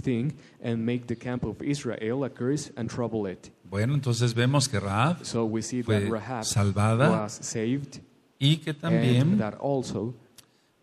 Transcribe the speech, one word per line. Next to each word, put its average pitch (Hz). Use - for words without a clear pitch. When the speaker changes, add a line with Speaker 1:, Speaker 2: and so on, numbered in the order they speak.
Speaker 1:
thing 127
and 117
make 120
the 120
camp 123
of 107
Israel 131
a 120
curse 135
and 117
trouble 113
it." -
Speaker 2:
Bueno, 107
entonces 120
vemos 127
que 101
Rahab 107
Speaker 1:
So 117
we 110
see 123
Speaker 2:
fue 107
Speaker 1:
that 101
Rahab 110
Speaker 2:
salvada 104
Speaker 1:
was 107
saved, 123
Speaker 2:
y 147
que 160
también 127
Speaker 1:
and 214
that -
also, 123